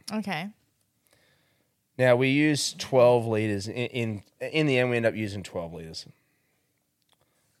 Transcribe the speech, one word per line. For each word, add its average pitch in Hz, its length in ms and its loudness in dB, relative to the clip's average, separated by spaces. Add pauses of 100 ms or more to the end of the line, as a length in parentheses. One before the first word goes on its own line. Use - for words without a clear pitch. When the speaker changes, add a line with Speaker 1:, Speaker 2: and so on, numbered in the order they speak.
(120)
Speaker 1:
Okay. 196 380 -6 (1500)
Speaker 2:
Now, 127 180 6
we 131 140 2
use 147 480 0
twelve 120 480 4
litres. 107 420 -2
In, 107 80 -10
in, 117 480 -6 (300)
in 156 140 2
the 131 120 2
end, 123 100 2
we 120 60 0
end 117 100 0
up 104 100 2
using 101 280 -6
twelve 85 300 -10
litres. 82 320 -14 (1600)